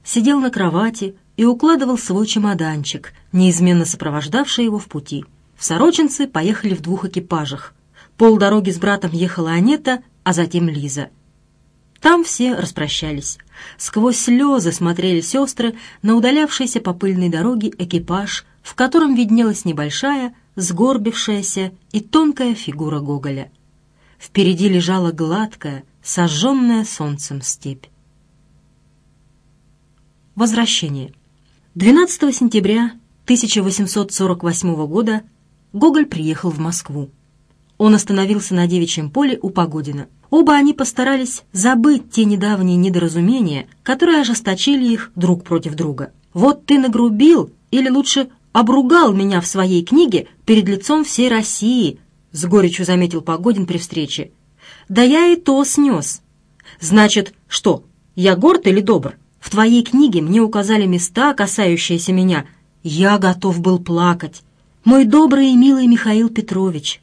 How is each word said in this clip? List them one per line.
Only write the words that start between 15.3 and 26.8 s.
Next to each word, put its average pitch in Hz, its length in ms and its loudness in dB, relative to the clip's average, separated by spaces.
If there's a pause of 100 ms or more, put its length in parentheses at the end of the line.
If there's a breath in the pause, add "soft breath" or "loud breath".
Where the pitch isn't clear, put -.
на 220 120 2
удалявшийся 254 640 0
по 180 140 -4
пыльной 180 340 -2
дороге 208 480 -2
экипаж, 180 680 -6 (180)
в - 140 -20
котором 269 400 2
виднелась 226 480 0
небольшая, 240 680 -4 (220 soft breath)
сгорбившаяся 202 1160 -4 (180)
и 214 100 -4
тонкая 285 540 -2
фигура 151 460 -8
Гоголя. 139 500 -8 (680)
Впереди 190 520 0
лежала 180 420 0
гладкая, 160 720 -6 (180)
сожжённая 220 840 0